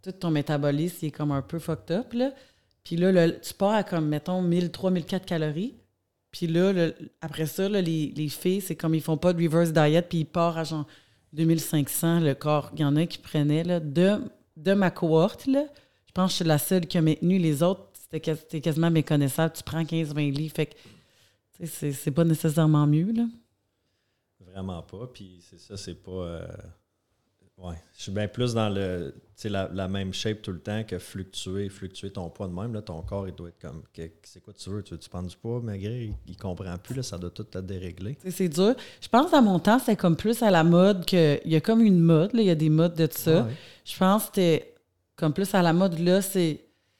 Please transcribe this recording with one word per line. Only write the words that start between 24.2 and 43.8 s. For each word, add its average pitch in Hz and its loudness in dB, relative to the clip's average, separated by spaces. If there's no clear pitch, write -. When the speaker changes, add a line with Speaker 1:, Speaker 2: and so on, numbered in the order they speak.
Speaker 2:
Vraiment 92 -8
pas. 107 -14
Puis 90 -20
c'est 85 -20
ça, - -16
c'est 92 -12
pas, - -18
euh, 85 -8
ouais. 87 -12
Je - -18
suis - -12
bien 104 -4
plus 120 -4
dans 110 0
le, 92 -6
tu - -20
sais, 113 -6
la, 98 -4
la 95 -6
même 95 -6
shape 107 -6
tout - -10
le 90 -8
temps 104 -6
que 92 -10
fluctuer, 95 -10
fluctuer 95 -14
ton 90 -10
poids 95 -10
de 87 -10
même. 104 -8
Là, 104 -10
ton 80 -12
corps, 98 -8
il 87 -12
doit 87 -14
être - -20
comme, 76 -16
que, 82 -16
c'est - -20
quoi - -20
tu - -18
veux ? 101 -8
Tu 87 -16
veux-tu - -16
prendre 90 -10
du 85 -16
poids, 117 -8
maigrir ? 104 -8
Il, 107 -10
il - -16
comprend 90 -8
plus, - -12
là, 131 -6
ça 87 -10
doit 87 -8
tout 107 -12
te - -14
dérégler. 92 -10
Speaker 1:
Tu - -20
sais, 185 -10
c'est 185 -2
dur. 185 2
Je - -16
pense, 294 2
à 302 8
mon 190 4
temps, 214 4
c'était 233 0
comme 170 2
plus 233 -2
à 220 4
la 165 6
mode 180 6
que, 160 4
il 165 -2
y 160 6
a 151 4
comme 226 4
une 190 8
mode, 165 6
là, 226 2
il 202 4
y 185 4
a 165 4
des 156 2
modes 165 4
de 160 2
ça. 160 2
Speaker 2:
Ah 120 -2
ouais. 117 -6